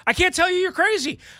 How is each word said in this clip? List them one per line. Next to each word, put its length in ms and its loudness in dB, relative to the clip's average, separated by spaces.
I 60 2
can't 220 0
tell 160 2
you 80 0
you're 140 0
crazy. 460 -2